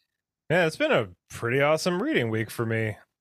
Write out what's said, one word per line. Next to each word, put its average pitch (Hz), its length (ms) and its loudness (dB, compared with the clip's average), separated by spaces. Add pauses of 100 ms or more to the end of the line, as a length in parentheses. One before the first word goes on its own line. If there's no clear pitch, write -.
(500)
Yeah, 175 180 2
it's 156 100 -4
been 302 140 0
a 120 180 2 (200)
pretty 123 320 0
awesome 156 400 2
reading 220 280 0
week 110 200 -2
for 117 160 -4
me. 113 320 -2 (240)